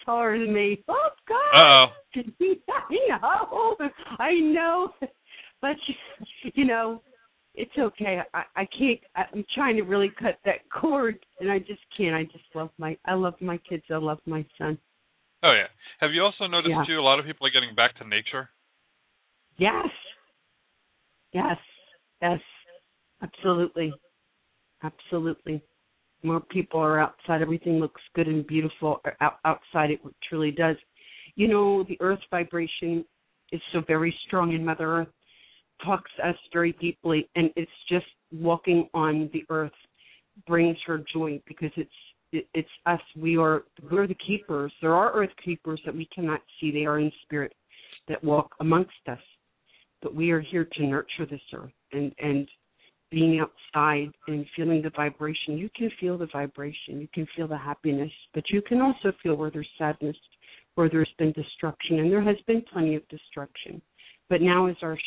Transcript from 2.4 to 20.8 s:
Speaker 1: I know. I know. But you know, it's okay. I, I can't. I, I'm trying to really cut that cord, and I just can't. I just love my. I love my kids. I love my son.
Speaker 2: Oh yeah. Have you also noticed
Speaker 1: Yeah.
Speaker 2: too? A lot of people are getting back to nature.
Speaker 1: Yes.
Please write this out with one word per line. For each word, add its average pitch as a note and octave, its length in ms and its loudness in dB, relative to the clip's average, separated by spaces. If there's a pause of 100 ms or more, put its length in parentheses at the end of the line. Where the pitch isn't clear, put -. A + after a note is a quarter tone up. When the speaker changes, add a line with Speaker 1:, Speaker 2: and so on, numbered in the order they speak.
Speaker 1:
I A4 1040 0
know. C#4+ 80 -4 (300)
I C#4+ 160 0
know. E4 540 2 (720)
But C#4+ 140 -2 (800)
you C4+ 120 2
know, A3+ 340 0 (540)
it's - 240 -8
okay. G3+ 420 -2 (140)
I, E3+ 80 -4 (120)
I G3 140 -4 (100)
can't. C4 220 2 (160)
I, F#3+ 60 -2 (100)
I'm G#3 120 -8 (100)
trying C4 220 2
to G#3+ 60 0
really G3 280 2 (100)
cut A#3 240 -2
that - 260 -2
cord, C4+ 480 0 (220)
and F#3+ 100 -2
I G3 100 0
just G3 200 -14 (160)
can't. E3+ 180 0
I D#3+ 100 -2
just E3 200 -16 (100)
love D#3+ 220 -8
my. D#3+ 200 -8 (100)
I F#3 80 0
love F#3 260 0
my F3 180 -6 (100)
kids. E3 220 -8
I D#3+ 60 -2
love D#3 300 -2
my D#3 180 -4 (140)
son. D#3 180 -4 (640)
Speaker 2:
Oh D#3 100 8
yeah. G2+ 160 4 (320)
Have D3+ 120 0
you E3 100 0
also G3+ 240 0
noticed E3+ 300 0
Speaker 1:
Yeah. D3+ 100 0
Speaker 2:
too? D#3+ 140 -2
A - 20 0
lot C3+ 160 6
of D3 60 -4
people C#3+ 220 -6
are C3+ 40 4
getting B2 240 0
back A#2+ 240 4
to A2+ 80 -16
nature. A2 440 -4 (1080)
Speaker 1:
Yes. F#3+ 280 0 (1500)